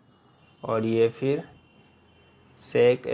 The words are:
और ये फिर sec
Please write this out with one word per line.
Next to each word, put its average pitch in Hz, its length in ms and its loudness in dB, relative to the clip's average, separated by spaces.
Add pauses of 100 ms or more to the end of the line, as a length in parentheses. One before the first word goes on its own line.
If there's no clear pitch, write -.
(640)
और 113 220 -2
ये 113 240 2 (100)
फिर 139 240 -2 (1160)
sec 123 540 2